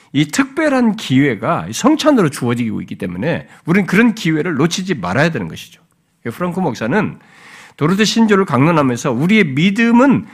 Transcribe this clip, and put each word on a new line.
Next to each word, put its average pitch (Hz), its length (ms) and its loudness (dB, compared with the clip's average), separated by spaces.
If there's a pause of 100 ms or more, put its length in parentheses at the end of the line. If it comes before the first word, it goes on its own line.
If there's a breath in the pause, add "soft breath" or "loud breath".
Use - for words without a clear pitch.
(120)
이 147 140 0
특별한 262 720 0
기회가 131 760 0
성찬으로 262 580 2
주어지고 117 520 -4
있기 95 160 -12
때문에 98 500 -6 (180 loud breath)
우리는 180 200 2
그런 220 300 2
기회를 156 400 -2
놓치지 175 400 -2
말아야 113 340 0
되는 113 180 -6
것이죠. - 340 -18 (420)
프랑코 175 380 -6
목사는 127 580 -2 (580 loud breath)
도르트 190 260 2
신조를 208 420 2
강론하면서 143 680 0
"우리의 180 380 2
믿음은 226 840 2